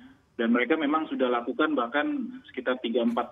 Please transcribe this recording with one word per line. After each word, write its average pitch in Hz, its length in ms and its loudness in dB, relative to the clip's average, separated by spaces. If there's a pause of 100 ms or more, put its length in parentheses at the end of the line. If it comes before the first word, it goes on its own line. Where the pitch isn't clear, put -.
(400)
Dan 117 160 4
mereka 123 240 2
memang 151 320 0
sudah 131 160 0
lakukan 127 480 0
bahkan 135 720 -2
sekitar 127 320 -4
tiga 117 240 0
empat 120 280 0